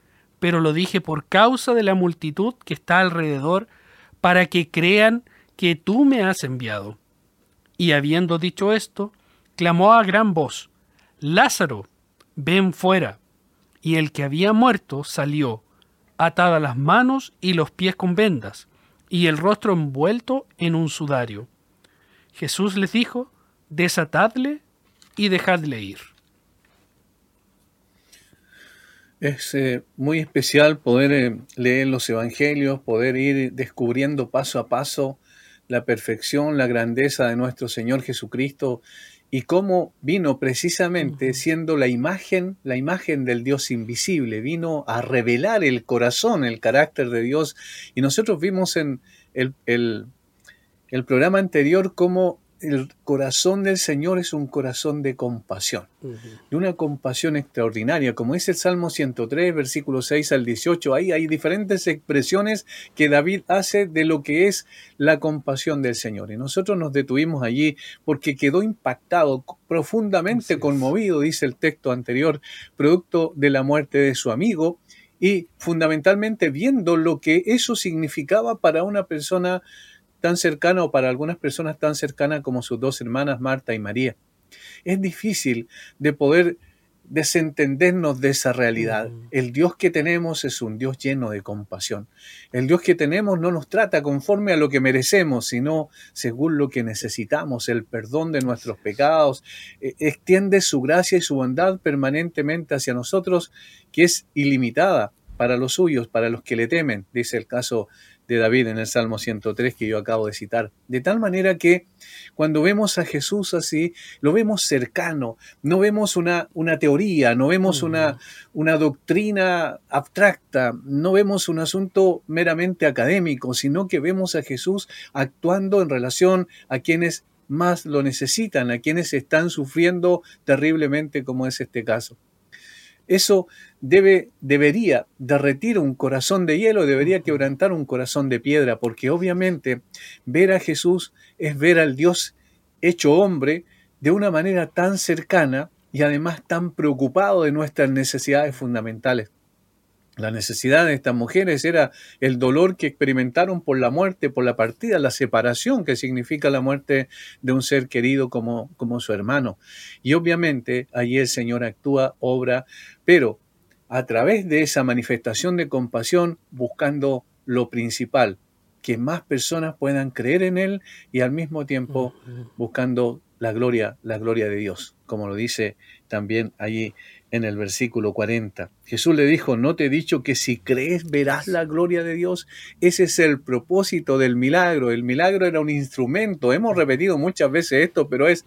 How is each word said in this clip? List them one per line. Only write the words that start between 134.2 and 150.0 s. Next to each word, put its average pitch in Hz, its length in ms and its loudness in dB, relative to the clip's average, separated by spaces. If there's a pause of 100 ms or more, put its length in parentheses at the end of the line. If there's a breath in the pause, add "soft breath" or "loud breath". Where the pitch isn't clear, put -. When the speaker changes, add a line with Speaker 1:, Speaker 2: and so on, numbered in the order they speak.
Speaker 2:
debería 143 640 2 (120)
derretir 139 640 0
un 135 160 0
corazón 139 500 0
de 156 140 2
hielo, 214 260 4
debería 143 300 2
Speaker 1:
Ujú. 175 80 -4
Speaker 2:
quebrantar 143 480 0
un 156 120 -4
corazón 135 440 -2
de 123 100 0
piedra, 135 400 2
porque 120 320 -2
obviamente 175 720 -2 (460 loud breath)
ver 175 260 4
a 185 80 2
Jesús 175 520 -2 (240 soft breath)
es 151 220 -4
ver 165 220 6
al 139 160 2
Dios 175 400 0 (460)
hecho 165 320 4
hombre 170 500 2 (340 soft breath)
de 147 140 2
una 202 180 2
manera 180 380 0
tan 185 280 0
cercana 160 720 0 (200)
y 139 120 0
además 147 440 -2
tan 175 240 -4
preocupado 160 720 2
de 147 80 2
nuestras 147 400 0
necesidades 135 640 0
fundamentales. 117 800 -4 (840)